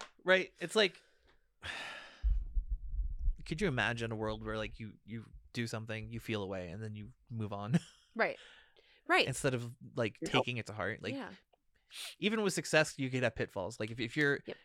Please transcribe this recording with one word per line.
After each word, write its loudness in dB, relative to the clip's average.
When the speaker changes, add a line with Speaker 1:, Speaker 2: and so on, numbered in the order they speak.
Speaker 1:
Right. 4
It's -4
like, 4
<sighs> 0
could -2
you 4
imagine 2
a -2
world -2
where, -2
like, -4
you, -8
you -8
do 0
something, -6
you -6
feel 0
a -2
way, -4
and -6
then -6
you -10
move -4
on? 2
<laughs> -20
Speaker 2:
Right. 2
Right. 6
Speaker 1:
Instead 0
of, -2
like, 0
Speaker 3:
Nope. -4
Speaker 1:
taking 4
it -6
to -10
heart. -4
Like, -4
Speaker 2:
Yeah. -8
Speaker 1:
even 2
with 4
success, 4
you -2
could 2
have 2
pitfalls. -4
Like, -2
if, -8
if -2
you're, 4
Speaker 2:
Yep. -10